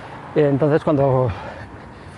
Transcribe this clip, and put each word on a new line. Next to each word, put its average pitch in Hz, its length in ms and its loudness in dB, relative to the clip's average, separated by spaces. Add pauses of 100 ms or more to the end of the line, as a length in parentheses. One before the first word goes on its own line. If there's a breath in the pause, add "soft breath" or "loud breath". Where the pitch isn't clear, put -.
(360 loud breath)
Entonces, 147 480 4
cuando 135 460 4 (880 loud breath)